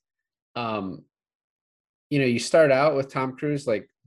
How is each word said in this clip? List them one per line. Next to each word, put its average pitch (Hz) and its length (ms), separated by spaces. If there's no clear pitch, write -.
um, 107 500
you 143 120
know, 131 60
you 120 120
start 156 320
out 143 240
with 135 180
Tom 131 240
Cruise, 147 300
like, 107 220